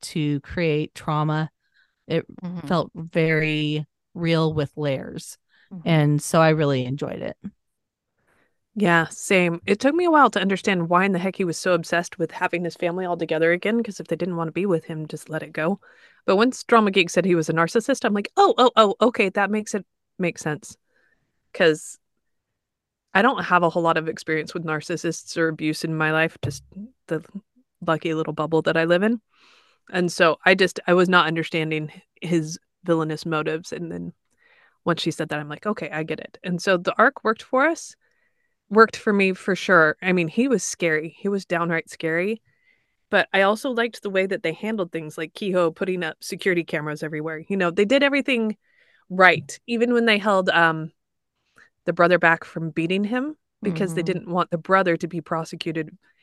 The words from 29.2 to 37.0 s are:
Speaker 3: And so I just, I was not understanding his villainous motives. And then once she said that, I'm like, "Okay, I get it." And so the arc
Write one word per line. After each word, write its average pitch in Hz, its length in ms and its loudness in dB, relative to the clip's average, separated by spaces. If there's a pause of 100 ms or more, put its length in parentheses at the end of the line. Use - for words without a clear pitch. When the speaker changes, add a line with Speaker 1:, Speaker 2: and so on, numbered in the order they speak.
Speaker 3:
And 180 200 0
so 165 340 4
I 190 100 8
just, 185 320 0
I 180 60 4
was 180 160 4
not 175 180 6
understanding 160 640 -4 (300)
his 165 380 -2 (240)
villainous 156 420 -2
motives. 156 480 -4
And 165 180 -10
then 175 220 -10 (720)
once 170 160 0
she 160 100 -2
said 156 180 -6
that, 151 100 -6
I'm 147 100 -10
like, 151 180 -14
"Okay, 156 240 -6
I 156 120 -6
get 156 180 -8
it." - 220 -18
And 175 180 -4
so 190 160 2
the 180 200 -4
arc 233 260 2